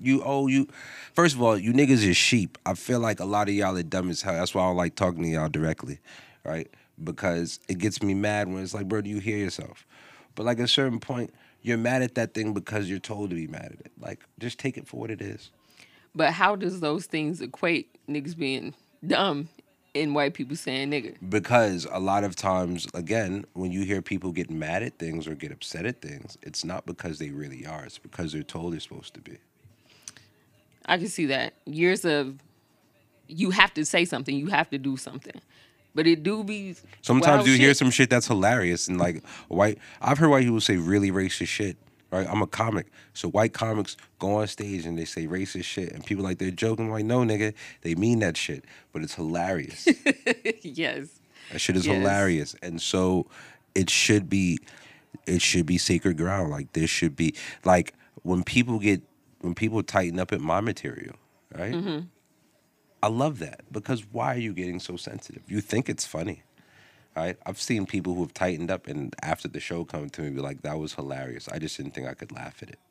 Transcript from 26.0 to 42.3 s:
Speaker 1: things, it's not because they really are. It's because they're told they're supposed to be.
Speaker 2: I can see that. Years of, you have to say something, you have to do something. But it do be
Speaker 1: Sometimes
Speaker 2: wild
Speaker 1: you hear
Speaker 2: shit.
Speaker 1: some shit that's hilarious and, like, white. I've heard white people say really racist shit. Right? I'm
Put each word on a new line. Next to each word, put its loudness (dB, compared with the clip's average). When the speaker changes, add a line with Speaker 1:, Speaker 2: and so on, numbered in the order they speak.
Speaker 1:
things, -16
it's -10
not -8
because -10
they -8
really -12
are. -12
It's -18
because -10
they're -8
told -8
they're -8
supposed -16
to -20
be. -20
Speaker 2:
I 2
can -4
see -2
that. -2
Years 2
of, 0
you 0
have 4
to -2
say 4
something, -2
you -2
have 2
to -4
do -2
something. -14
But 2
it 6
do -2
be -8
Speaker 1:
Sometimes 8
Speaker 2:
wild 6
Speaker 1:
you 10
hear 10
Speaker 2:
shit. 6
Speaker 1:
some 6
shit 6
that's 4
hilarious 2
and, 0
like, 0
white. 4
I've 2
heard 8
white 8
people 4
say 4
really 4
racist -2
shit. -4
Right? 0
I'm 0